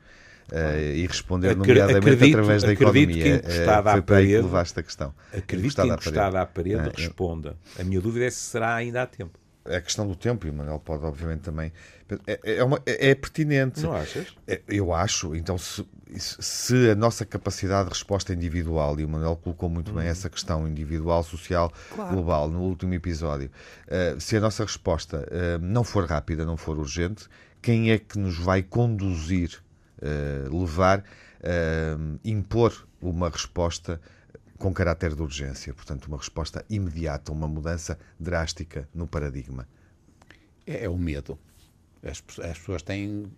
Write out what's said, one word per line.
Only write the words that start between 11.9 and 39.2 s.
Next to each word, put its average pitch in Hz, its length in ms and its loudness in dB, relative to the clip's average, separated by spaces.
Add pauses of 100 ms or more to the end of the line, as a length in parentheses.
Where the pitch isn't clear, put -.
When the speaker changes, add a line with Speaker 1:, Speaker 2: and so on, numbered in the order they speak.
Speaker 1:
É, 104 160 -4
é, 107 140 -2
é 123 80 4
uma... 139 200 0
é, 135 260 4
é 139 40 6
pertinente. 139 640 0
Speaker 2:
Não 156 140 -2
achas? 104 420 -6 (100)
Speaker 1:
É, 98 220 -4
eu 98 260 0
acho. 85 400 -2
Então, 82 240 -2
se, - 280 -8 (320)
se - 720 2
a 104 60 6
nossa 113 300 0
capacidade 98 600 -2
de 87 80 -8
resposta - 400 -4
individual, 80 680 -2
e 78 60 -2
o 76 40 -4
Manuel 80 280 -2
colocou 85 320 -6
muito 82 240 -6
bem 82 100 -4
Speaker 2:
Uhum. 85 60 -2
Speaker 1:
essa 90 200 -4
questão 80 380 -4
individual, 80 560 0
social, 85 480 -2 (200)
Speaker 3:
Claro. 185 220 -6
Speaker 1:
global, 80 360 0
no 82 100 -4
último 90 340 -2
episódio, 78 560 -4 (380)
eh, 85 320 -2
se - 160 -2
a 107 60 4
nossa 107 240 0
resposta, 80 680 -4
eh, 85 300 -2
não 104 240 0
for 101 180 0
rápida, 80 400 -2
não 82 140 -2
for 80 200 -4
urgente, 85 520 -4 (320)
quem 113 280 2
é 110 80 6
que - 220 -6
nos 92 180 -2
vai 92 260 2
conduzir, 95 1000 -2 (380)
eh, 71 500 -4
levar, 92 540 2 (360)
eh, 80 540 0 (300)
impor 110 600 0 (160)
uma 87 280 -2
resposta - 720 -4 (580)
com 95 140 -2
caráter 82 400 0
de 73 80 -4
urgência, 69 520 -8
portanto, - 320 -12
uma 73 120 -8
resposta - 520 -8
imediata, 80 640 -4
uma 78 160 -4
mudança 80 500 -6 (180)
drástica 80 760 -6
no 85 120 -6
paradigma? 67 640 -8 (960)